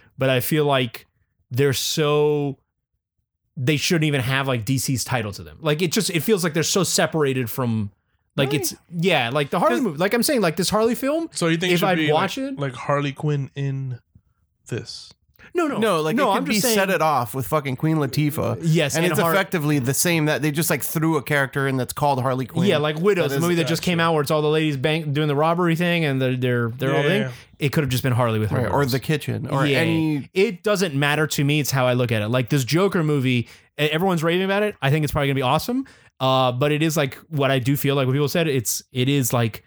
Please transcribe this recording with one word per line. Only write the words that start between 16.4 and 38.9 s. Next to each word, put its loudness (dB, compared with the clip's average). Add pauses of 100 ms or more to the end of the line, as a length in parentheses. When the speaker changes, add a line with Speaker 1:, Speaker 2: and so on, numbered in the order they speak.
Speaker 2:
be -2
Speaker 1:
just 2
Speaker 2:
Set 2
Speaker 1:
saying 2
Speaker 2:
It 2
Off 0
with -6
fucking -2
Queen 0
Latifah. -2
Speaker 1:
Yes, 2
Speaker 2:
And 2
Speaker 1:
and 0
Speaker 2:
it's 0
Speaker 1:
Har- 2
Speaker 2:
effectively 0
the 0
same 0
that 0
they 0
just, -2
like, -2
threw 0
a -4
character 0
in -2
that's -4
called 0
Harley -2
Quinn. 0
Speaker 1:
Yeah, 4
like -2
Widows, 2
Speaker 2:
That -
Speaker 1:
the -2
Speaker 2:
is 0
Speaker 1:
movie 2
that 0
just -2
Speaker 3:
Gotcha. 0
Speaker 1:
came 0
out 2
where 2
it's -2
all 0
the 2
ladies 0
bang-, -2
doing 0
the 0
robbery 2
thing 0
and 0
they're, 0
they're, 0
they're -2
all 2
Speaker 3:
Yeah, 0
Speaker 1:
thing. 2
Speaker 3:
yeah. -6 (260)
Speaker 1:
It 0
could 2
have -2
just -2
been 2
Harley 2
with 0
her -2
Speaker 2:
Right, 0
or 0
Speaker 1:
girls. 0
Speaker 2:
The 0
Kitchen, -4
or 0
Speaker 1:
Yeah. 2
Speaker 2:
any 0
Speaker 1:
It 0
doesn't 0
matter 2
to -2
me. 2
It's -2
how 2
I 2
look 0
at 0
it. -4
Like, 0
this 2
Joker 2
movie, 0 (320)
e-, 0
everyone's 0
raving 2
about 0
it. -4
I 2
think 2
it's -4
probably 0
gonna 0
be -2
awesome. 0 (340)
Uh, 2
but 0
it 0
is, 0
like, 0 (140)
what 0
I 2
do 2
feel 0
like 0
what 2
people 0
said, 0
it's, -2 (120)